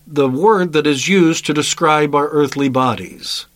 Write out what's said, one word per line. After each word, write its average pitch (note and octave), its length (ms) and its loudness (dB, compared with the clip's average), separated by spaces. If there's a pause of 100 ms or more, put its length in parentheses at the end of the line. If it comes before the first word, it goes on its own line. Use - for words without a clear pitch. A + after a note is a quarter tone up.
the C#3+ 220 0
word F3+ 440 2
that D3 140 2
is C3+ 200 0
used E3+ 380 2
to D3+ 80 -2
describe D3+ 640 0
our D3 140 0
earthly C#3 400 0
bodies. B2 760 -4 (100)